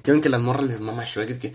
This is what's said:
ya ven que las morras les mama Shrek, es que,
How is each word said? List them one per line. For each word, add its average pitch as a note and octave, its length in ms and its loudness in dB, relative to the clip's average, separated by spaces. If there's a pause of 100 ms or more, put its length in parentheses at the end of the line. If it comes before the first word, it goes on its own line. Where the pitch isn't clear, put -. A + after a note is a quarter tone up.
ya C3+ 80 4
ven D3+ 100 6
que D3+ 60 2
las B2+ 120 4
morras B2+ 280 0
les A2+ 120 -6
mama A2+ 240 -6
Shrek, A2 260 -4
es B2+ 80 -8
que, - 160 -8